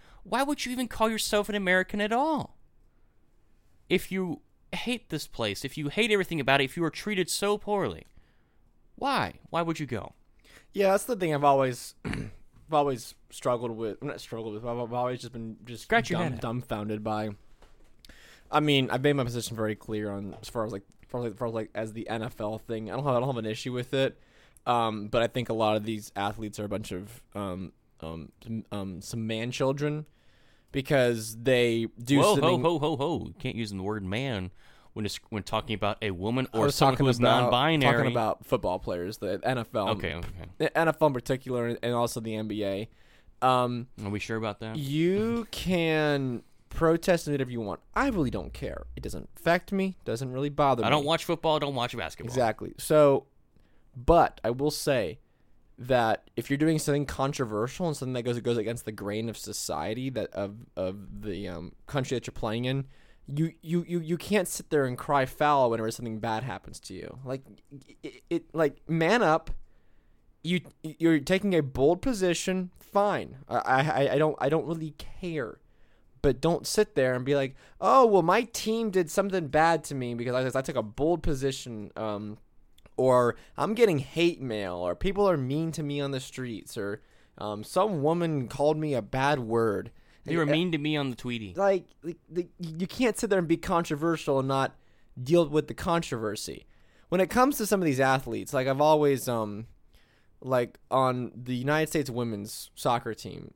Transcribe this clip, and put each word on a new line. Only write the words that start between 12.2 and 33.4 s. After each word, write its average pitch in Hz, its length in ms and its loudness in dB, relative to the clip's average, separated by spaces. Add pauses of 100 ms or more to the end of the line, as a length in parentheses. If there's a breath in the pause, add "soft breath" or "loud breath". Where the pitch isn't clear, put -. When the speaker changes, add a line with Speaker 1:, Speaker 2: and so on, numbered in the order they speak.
Speaker 2:
always 143 420 0 (160)
struggled 120 460 -2
with. 110 260 -6
Not 131 180 -8
struggled 113 340 -10
with, 107 80 -10
but 120 100 -6
I've, 120 80 -4
I've 120 120 -6
always 123 280 -2
just 113 120 -14
been 113 320 -10
just 117 200 -14
Speaker 1:
Scratch 226 260 2
your 175 80 0
Speaker 2:
dumb-, - 60 0
Speaker 1:
head 123 100 -4
at. 123 60 -8
Speaker 2:
dumbfounded 110 640 -4
by. 107 260 -2 (1200 loud breath)
I 151 100 4
mean, 139 300 4
I've 127 120 0
made 143 120 4
my 139 100 2
position 117 320 -6
very 110 180 -2
clear 107 360 -6
on 101 300 -8
as - 80 -16
far 113 160 -4
as, 113 80 -6
like, 98 100 -8 (200)
as - 60 -20
far 120 120 -6
as, 123 40 -4
like, 113 80 -4
as 98 60 -16
far 120 100 -4
as, 113 60 -6
like, 110 200 -6
as 110 180 -4
the 110 160 -10
N 113 140 -4
F 107 180 -8
L 110 180 -4
thing. 110 320 -6
I - 40 -6
don't 131 100 -4
have, 139 100 2
I 120 60 4
don't 127 80 0
have 117 160 -4
an 110 60 -2
issue 123 220 -6
with 123 220 -4
it, 135 240 0 (480 soft breath)
um, 110 420 2
but 113 140 2
I 117 40 4
think 120 220 -4
a 117 60 -2
lot 107 220 4
of 104 80 -2
these 107 300 -6
athletes 107 440 -4
are 107 60 -6
a 101 40 -6
bunch 98 240 -6
of, 101 300 -10 (120)
um, 95 380 -8 (280)
um, 80 320 -12 (100)
some, 113 280 -8
um, 98 300 -8
some 113 260 -8
man 113 240 -4
children 147 560 -2 (640 soft breath)
because 120 720 0
they 117 440 4 (160)
do 139 160 4
Speaker 1:
Whoa, 196 160 6
Speaker 2:
something 160 280 4
Speaker 1:
ho, 165 160 2
ho, 151 180 0
ho, - 0 -
ho! 143 300 -2
You - 120 -14
can't - 180 -6